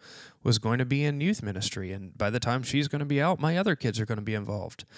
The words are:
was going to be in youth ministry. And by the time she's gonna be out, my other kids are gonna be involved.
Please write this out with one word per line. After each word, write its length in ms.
was 160
going 220
to 40
be 180
in 200
youth 200
ministry. 500
And 260
by 100
the 120
time 220
she's 260
gonna 180
be 160
out, 180
my 160
other 180
kids 240
are 60
gonna 160
be 140
involved. 500